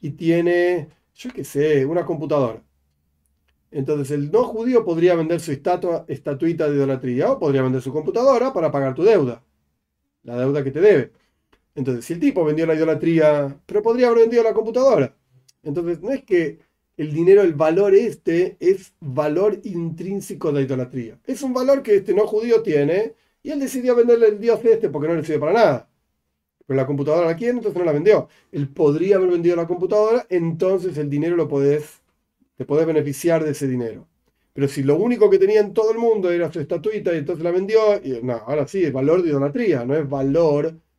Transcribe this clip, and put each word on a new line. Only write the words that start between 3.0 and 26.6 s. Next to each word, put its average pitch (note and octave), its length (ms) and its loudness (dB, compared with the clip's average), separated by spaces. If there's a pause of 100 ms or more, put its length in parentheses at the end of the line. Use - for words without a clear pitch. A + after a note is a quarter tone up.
entonces C#3+ 400 -4
el D3 200 -4
no A#3 140 2
judío A#3 400 0
podría E3+ 300 2
vender E3 260 -2
su - 100 -10
estatua, F3+ 580 -2
estatuita D#3 600 -2
de D3 80 0
idolatría C3+ 560 0
o C#4 60 -2
podría C#3 240 0
vender B2+ 180 0
su C3 100 -8
computadora A#3 600 0
para D#3+ 180 0
pagar C3+ 240 -2
tu E3 80 -4
deuda, D#3 400 2 (840)
la A#2+ 120 -10
deuda C#3 260 -2
que C3+ 100 -4
te D3+ 100 -2
debe. E3+ 300 4 (640)
Entonces, B2+ 300 -4
si - 80 -8
el E3+ 80 -6
tipo A3 240 2
vendió D#3 220 0
la D#3+ 80 2
idolatría, D#3 880 2
pero G#3 180 -2
podría A#3+ 260 2
haber A#3 160 4
vendido A#3 180 2
la A3 100 2
computadora. G#3+ 640 2 (460)
Entonces, E3 400 -6
no G#3 80 -6
es C4+ 140 -4
que E3 340 0 (400)
el D3+ 160 -6
dinero, F3+ 260 6
el F3 140 2
valor E3+ 400 2
este, F#3 680 0
es F#3+ 400 0
valor D#3 640 -2
intrínseco F3+ 840 -8
de D3 40 -2
la C#3+ 80 0
idolatría. B2+ 640 -6
Es C4 180 -8
un B3+ 120 -4
valor C4+ 280 0
que G#3+ 140 2
este G3 160 0
no G#3 140 2
judío A3 340 0
tiene E3+ 540 0 (280)
y D4 100 -8
él D4 60 -4
decidió B3 380 -2
venderle A#3 320 6
el G#3 100 0
dios A3 240 0
este A3 280 2
porque C#3+ 180 -4
no E3+ 60 0
le D3+ 100 -4
sirve D3+ 160 -2
para D#3 140 0
nada. E3+ 340 2 (760)